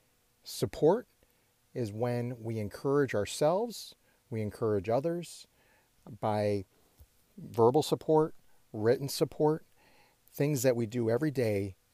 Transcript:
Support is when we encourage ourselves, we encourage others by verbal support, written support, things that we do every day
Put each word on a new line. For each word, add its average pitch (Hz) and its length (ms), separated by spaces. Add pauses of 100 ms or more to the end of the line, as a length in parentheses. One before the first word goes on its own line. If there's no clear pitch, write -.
(440)
Support - 640 (680)
is 117 180
when 120 480
we 110 200
encourage 139 520
ourselves, 170 840 (340)
we 113 100
encourage 104 480
others 165 600 (720)
by 104 440 (720)
verbal 117 460
support, 156 540 (360)
written 123 360
support, 151 580 (680)
things 143 300
that 127 140
we 117 100
do 113 240
every 139 220
day 104 420 (200)